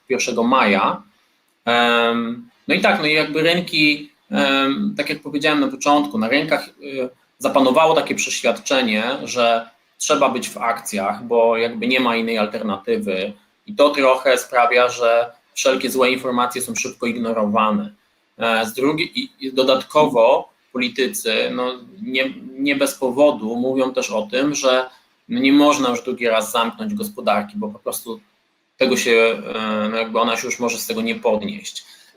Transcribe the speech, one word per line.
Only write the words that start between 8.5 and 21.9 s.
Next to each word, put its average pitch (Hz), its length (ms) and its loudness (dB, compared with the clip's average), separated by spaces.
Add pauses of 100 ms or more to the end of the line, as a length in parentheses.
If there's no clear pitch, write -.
że 117 440 0 (300)
trzeba 139 300 2
być 120 200 -4
w - 100 -14
akcjach, 107 680 -4
bo 117 320 4
jakby 117 320 -2
nie 131 120 2
ma 117 160 0
innej 113 220 -2
alternatywy. 104 960 -4 (340)
I 104 80 -14
to 143 160 6
trochę 131 480 2
sprawia, 123 500 2
że 117 440 0 (220)
wszelkie 131 360 0
złe 127 200 2
informacje 123 520 -2
są 120 120 -8
szybko 120 320 -6
ignorowane. 110 840 0 (480)
E, 113 280 0
z 107 60 -10
drugiej, 147 480 -2
i, 135 100 -10 (100)
i 135 120 -8
dodatkowo 131 960 2 (240)
politycy, 120 640 -2 (200)
no, 127 180 -4 (300)